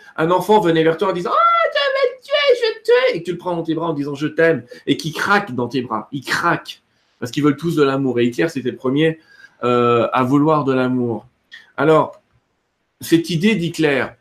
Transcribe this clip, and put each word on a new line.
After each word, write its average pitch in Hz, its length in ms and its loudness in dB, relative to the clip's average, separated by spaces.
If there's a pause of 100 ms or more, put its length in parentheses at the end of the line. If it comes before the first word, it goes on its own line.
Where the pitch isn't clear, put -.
(180)
un 165 140 0
enfant 185 280 4
venait 160 240 2
vers 160 140 2
toi 196 120 -2
en 185 40 -2
disant, « 175 200 -6
Oh, 659 400 2
je 554 360 0
vais - 80 -8
te - 80 -20
tuer, 571 300 2
je 480 60 -4
vais 440 180 -2
te - 60 -20
tuer », 466 80 4 (220)
et 170 40 -6
que 170 60 -12
tu 185 60 -4
le 170 60 -6
prends 175 180 -6
dans 165 80 -4
tes 160 100 -4
bras 160 140 -4
en 160 60 -2
disant, « 143 220 -6
Je 147 120 -4
t'aime », 151 360 2 (240)
et 135 100 0
qu'il 151 160 -8
craque 202 400 -2
dans 123 140 -4
tes 131 140 -4
bras. 110 300 -8
Il 131 120 -8
craque. - 580 -4 (380)
Parce 120 120 -8
qu'ils 143 120 -2
veulent 143 140 4
tous 160 180 -4
de 151 80 4
l'amour. 135 360 0
Et 120 60 4
Hitler, 165 240 -2
c'était 127 220 -4
le - 60 -12
premier, 156 420 0 (440)
euh, 120 480 4
à 127 120 2
vouloir 147 400 2
de 131 100 0
l'amour. 127 540 -2 (500)
Alors, 147 440 2 (800)
cette 165 300 0
idée 180 260 0
d'Hitler, 156 500 0 (160)